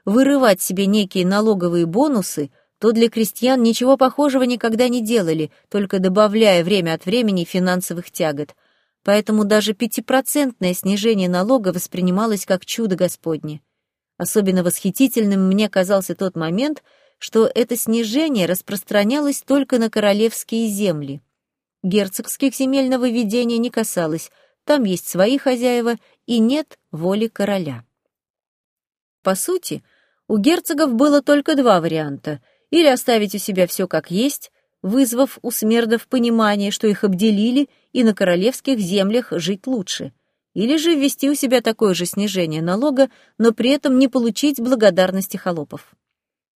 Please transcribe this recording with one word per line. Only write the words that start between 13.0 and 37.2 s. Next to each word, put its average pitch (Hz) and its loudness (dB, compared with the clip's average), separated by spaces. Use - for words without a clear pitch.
Особенно 185 0
восхитительным 196 0
мне 202 2
казался 190 0
тот 190 -6
момент, 196 -4
что - 0
это 240 -2
снижение 233 -2
распространялось 208 -2
только 269 0
на 226 0
королевские 220 0
земли. 160 -4
Герцогских 202 -2
земель 262 0
нововведение 240 -2
не 240 -2
касалось, 170 -4
там 294 0
есть 185 -2
свои 208 2
хозяева 240 0
и 240 0
нет 269 0
воли 190 -2
короля. 190 -4
По 190 0
сути, 190 -6
у 214 0
герцогов 294 0
было 285 4
только 294 2
два 240 4
варианта: 156 -4
или 320 4
оставить 233 0
у - -6
себя 185 0
всё 185 -4
как 156 -4
есть, 233 -4
вызвав 240 0
у 240 -4
смердов 226 0
понимание, 220 0
что - -2
их 202 0
обделили 214 2